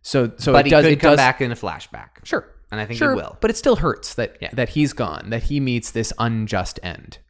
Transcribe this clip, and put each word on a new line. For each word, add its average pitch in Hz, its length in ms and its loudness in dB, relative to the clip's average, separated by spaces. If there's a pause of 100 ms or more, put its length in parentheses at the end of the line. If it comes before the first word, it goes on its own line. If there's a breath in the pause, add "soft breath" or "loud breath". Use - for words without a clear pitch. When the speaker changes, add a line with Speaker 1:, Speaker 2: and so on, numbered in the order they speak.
Speaker 1:
So, 120 340 0
so - 160 0
Speaker 2:
But 143 140 6
Speaker 1:
it 143 40 2
does, 156 140 8
Speaker 2:
he 160 60 6
could 147 80 2
Speaker 1:
it - 20 -14
Speaker 2:
come 147 120 4
Speaker 1:
does 147 60 6
Speaker 2:
back 131 220 4
in 120 120 -4
a 113 40 -10
flashback. - 680 -12
Speaker 1:
Sure. - 220 -6 (240)
Speaker 2:
And 107 100 -8
I 107 60 -6
think 117 120 -8
Speaker 1:
Sure, 294 160 0
Speaker 2:
he - 20 -2
will. - 240 -8
Speaker 1:
but 220 100 0
it 220 60 -4
still 247 200 2
hurts - 380 -4
that, - 260 -6
Speaker 2:
Yeah. - 140 -8
Speaker 1:
that 120 160 -2
he's 147 220 0
gone, 98 380 -8
that 113 140 -4
he 147 160 -2
meets 123 320 -2
this 113 260 -4
unjust 110 640 -4
end. - 360 -14 (100)